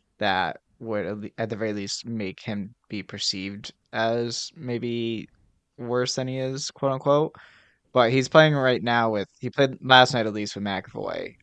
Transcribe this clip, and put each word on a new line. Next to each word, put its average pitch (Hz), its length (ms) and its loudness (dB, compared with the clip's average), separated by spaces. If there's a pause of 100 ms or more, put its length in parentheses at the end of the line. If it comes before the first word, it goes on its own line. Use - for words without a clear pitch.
(200)
that 92 380 0 (220)
would 107 260 -4
at 104 120 -6
le-, 104 200 -12
at 113 120 -4
the 113 60 -6
very 107 180 -4
least 101 320 -8
make 107 360 -6
him 104 320 -8 (160)
be 101 140 -8
perceived 98 720 -8 (180)
as 117 640 -2
maybe 117 720 -6 (500)
worse 123 380 -2
than 131 120 -4
he 131 100 -6
is, 131 340 -6
quote 139 220 -2
unquote. 143 400 2 (600)
But 120 180 6
he's 131 160 2
playing 156 280 8
right 131 260 2
now 117 300 2
with, 101 180 -2 (100)
he 127 120 -8
played 135 300 2
last 127 340 8
night 113 100 2
at 107 80 -2
least 104 220 -6
with 101 80 -8
McAvoy. 95 800 -6